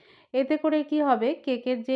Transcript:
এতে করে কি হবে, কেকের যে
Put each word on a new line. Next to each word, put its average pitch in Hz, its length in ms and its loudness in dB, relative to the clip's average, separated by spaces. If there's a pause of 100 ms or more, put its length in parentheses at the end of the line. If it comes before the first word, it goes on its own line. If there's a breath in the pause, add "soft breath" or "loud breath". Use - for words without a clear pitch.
(340 soft breath)
এতে 269 220 2
করে 311 280 0
কি 302 160 -2
হবে, 240 280 2 (140)
কেকের 247 420 -4
যে 262 120 -2